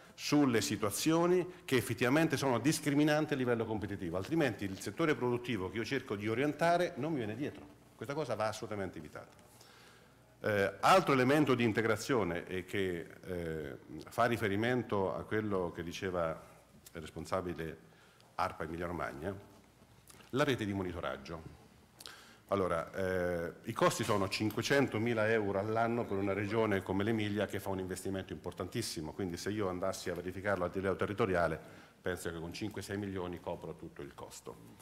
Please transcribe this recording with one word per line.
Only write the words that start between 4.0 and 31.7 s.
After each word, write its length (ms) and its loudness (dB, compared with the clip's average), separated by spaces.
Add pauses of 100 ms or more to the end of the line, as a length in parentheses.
altrimenti 460 0
il 140 -4
settore 360 0
produttivo 560 -2
che 80 -6
io 80 -2
cerco 300 -4
di 120 -2
orientare 680 2
non 160 -2
mi 60 -2
viene 160 -4
dietro. 320 -8 (300)
Questa 160 -8
cosa 220 -2
va 140 0
assolutamente 500 -6
evitata. 420 -16 (1040)
Eh, 360 2
altro 340 6
elemento 400 6
di 100 2
integrazione 840 2
e 180 -4
che, 420 -2 (180)
eh, 540 -6 (320)
fa 160 2
riferimento 880 0
a 80 -6
quello 520 -2
che 80 -8
diceva 560 -2 (540)
il 80 -10
responsabile 800 -6 (560)
arpa 300 -4
Emilia 220 -6
Romagna, 480 -6 (960)
la 140 0
rete 220 0
di 60 -2
monitoraggio. 880 -6 (920)
Allora, 400 2
eh, 600 0 (120)
i 80 -6
costi 320 2
sono 240 2
cinquecentomila 1040 2
euro 280 2
all'anno 460 0
per 140 -2
una 160 0
regione 480 2
come 200 0
l'Emilia 440 0
che 140 -4
fa 100 -6
un 80 -2
investimento 560 -4
importantissimo, 800 -6
quindi 260 -4
se 100 -4
io 220 0
andassi 400 -2
a 40 -2
verificarlo 520 -2
a 40 0
livello 240 0
territoriale 640 2 (440)